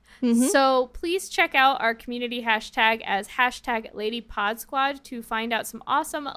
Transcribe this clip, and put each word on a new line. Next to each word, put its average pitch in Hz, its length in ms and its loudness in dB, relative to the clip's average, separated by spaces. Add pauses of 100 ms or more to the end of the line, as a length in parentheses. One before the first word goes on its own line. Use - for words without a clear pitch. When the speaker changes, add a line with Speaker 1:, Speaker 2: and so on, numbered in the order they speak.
(240)
Speaker 1:
Mm-hmm. 240 240 4
Speaker 2:
So 262 400 4
please 359 420 -4
check 339 240 0
out 269 280 4
our 226 120 0
community 240 500 -8
hashtag 226 640 2
as 202 240 -2
hashtag 247 640 -2
Lady 220 280 -6
Pod 220 380 -4
Squad 277 460 -2
to 233 160 -10
find 226 320 -4
out 220 140 -2
some - 180 -14
awesome 302 520 -2